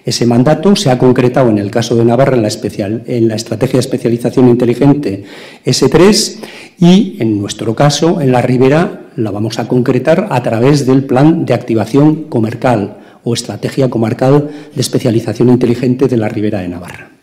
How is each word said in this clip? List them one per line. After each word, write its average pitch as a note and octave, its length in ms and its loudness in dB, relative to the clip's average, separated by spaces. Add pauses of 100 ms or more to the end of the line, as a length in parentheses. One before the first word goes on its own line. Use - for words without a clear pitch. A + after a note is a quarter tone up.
Ese A#2+ 220 -2
mandato D3+ 480 2
se - 160 0
ha B2 80 0
concretado B2+ 500 2
en G#2 80 2
el G2+ 140 -6
caso A#2 240 -2
de A#2 100 2
Navarra B2+ 300 2
en A2+ 80 0
la G#2 40 0
especial, G#2+ 600 -6
en A#2 200 0
la G#2+ 60 -4
Estrategia - 400 -4
de C3 60 2
Especialización A#2+ 680 0
Inteligente A#2+ 760 2 (420)
S C3 240 2
tres F#3 480 2 (420)
y, F#3 380 4
en G#2+ 240 -2
nuestro G#2+ 340 -6
caso, D#3 460 0
en C3 100 2
la B2 120 2
Ribera, C3 720 0
la A2 160 -4
vamos G#2+ 260 -6
a A2 100 -6
concretar C3+ 640 0
a B2 140 -2
través B2+ 420 2
del C3+ 200 2
Plan C#3+ 420 2
de A#2+ 80 0
Activación C#3 680 0
Comarcal A2 720 -2 (260)
o A#2 100 -2
Estrategia A#2+ 560 -4
Comarcal B2+ 640 0 (240)
de C#3 40 -4
Especialización A#2 720 0
Inteligente B2 580 0
de B2 100 -2
la G#2+ 120 -2
Ribera G#2 320 -4
de F2+ 80 -8
Navarra. F2 400 -14 (120)